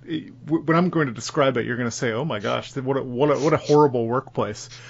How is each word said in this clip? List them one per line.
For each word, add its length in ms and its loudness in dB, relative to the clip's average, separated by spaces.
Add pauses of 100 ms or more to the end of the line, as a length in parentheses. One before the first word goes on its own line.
it, 420 -10
w-, 180 0
when 120 2
I'm 140 2
going 160 0
to 60 -4
describe 440 0
it, 80 0
you're 120 -4
gonna 160 -4
say, 200 -2
"Oh 120 -2
my 160 -4
gosh, 320 -4
th-, 120 -6
what 120 0
a, 60 -2
what 280 0
a, 80 2
what 160 2
a 20 6
horrible 500 4
workplace." 640 -4 (220)